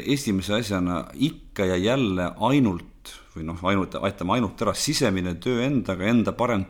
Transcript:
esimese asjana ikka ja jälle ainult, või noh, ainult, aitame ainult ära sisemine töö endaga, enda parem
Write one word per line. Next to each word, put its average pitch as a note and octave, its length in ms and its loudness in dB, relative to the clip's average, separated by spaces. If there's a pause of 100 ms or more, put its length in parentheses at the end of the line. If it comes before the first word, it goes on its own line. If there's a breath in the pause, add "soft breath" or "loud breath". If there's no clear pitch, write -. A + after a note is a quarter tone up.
esimese G#2 460 0
asjana F2+ 560 -2 (100)
ikka C3 460 -2
ja F#2 100 2
jälle F#2+ 540 0 (100)
ainult, A2+ 720 0 (240)
või E2 80 -10
noh, E2 200 -8
ainult, F#2 320 0
aitame F#2 380 -2
ainult A#2+ 280 -2
ära G2+ 120 2
sisemine F#2+ 640 0
töö A#2 300 -2
endaga, G2 400 0
enda A2+ 260 4
parem A2+ 380 0